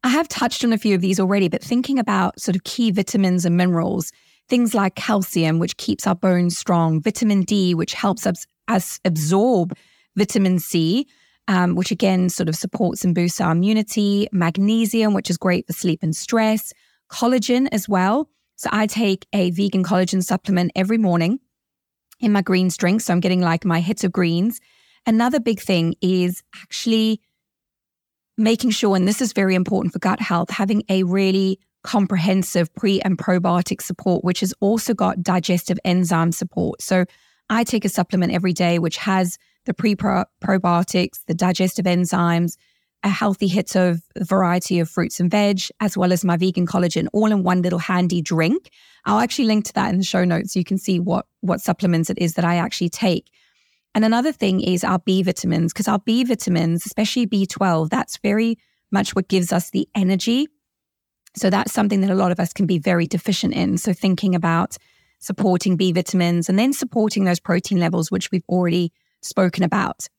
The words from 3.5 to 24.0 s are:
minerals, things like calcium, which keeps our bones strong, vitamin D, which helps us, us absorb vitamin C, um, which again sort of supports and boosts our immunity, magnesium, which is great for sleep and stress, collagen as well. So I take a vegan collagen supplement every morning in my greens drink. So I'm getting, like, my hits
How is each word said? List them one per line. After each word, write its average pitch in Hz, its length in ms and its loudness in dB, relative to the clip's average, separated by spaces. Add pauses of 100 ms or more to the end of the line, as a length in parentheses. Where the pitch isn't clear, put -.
minerals, 180 540 0 (360)
things 240 280 2
like 196 200 0
calcium, 170 640 0
which 175 180 -4
keeps - 280 -4
our 190 100 2
bones 175 420 0
strong, 165 440 2
vitamin 208 400 0
D, 185 320 2
which 165 200 -2
helps - 340 -2
us, 180 180 -4 (220)
us 202 380 -2
absorb 180 720 2 (400)
vitamin 190 420 2
C, 170 500 -2 (400)
um, 180 280 2
which 180 160 -2
again 185 380 2
sort 170 200 -4
of 160 60 -2
supports - 500 -4
and 180 80 2
boosts 175 260 0
our 165 120 0
immunity, 202 800 0
magnesium, 208 800 0
which 196 160 -2
is 175 80 -2
great 180 300 0
for 175 60 -8
sleep 170 280 -2
and 160 140 -2
stress, 220 580 -2 (360)
collagen 247 640 0
as 208 160 -2
well. 208 420 2 (260)
So - 160 -8
I 214 160 2
take 208 460 -2
a 180 180 2
vegan 190 320 0
collagen 180 400 0
supplement 180 520 0
every 196 220 0
morning 185 420 2 (800)
in 226 120 2
my 202 100 2
greens 185 340 2
drink. 208 260 2
So - 120 -2
I'm 170 60 2
getting, 185 220 2
like, 170 240 0
my 170 160 2
hits 196 220 -2